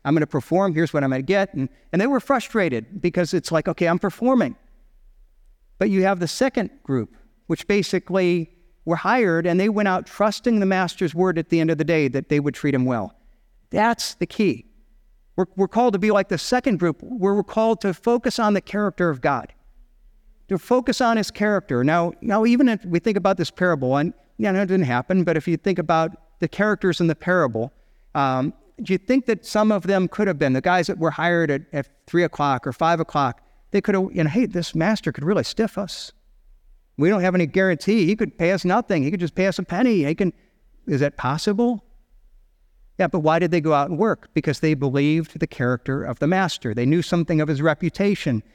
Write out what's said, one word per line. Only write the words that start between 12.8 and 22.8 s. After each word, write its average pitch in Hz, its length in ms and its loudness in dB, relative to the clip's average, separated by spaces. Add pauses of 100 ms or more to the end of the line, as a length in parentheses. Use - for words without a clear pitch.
well. 117 320 -2 (540)
That's - 460 0
the 180 100 -4
key. 165 400 -2 (720)
We're, 185 100 0 (100)
we're 190 120 2
called 233 260 2
to 196 60 -2
be 214 100 2
like 202 200 2
the 175 100 -2
second 247 400 0
group, 170 220 0
where 202 340 -2
we're 202 80 2
called 220 380 0
to 196 120 -2
focus 240 460 -2
on 208 160 2
the 185 60 0
character 196 480 -2
of 131 120 -4
God, 135 320 -2 (920)
to 196 100 -2
focus 247 420 0
on 233 160 2
his 214 140 -2
character. 190 540 -2
Now, 170 380 2
now, 220 240 0
even 240 240 4
if 214 140 -2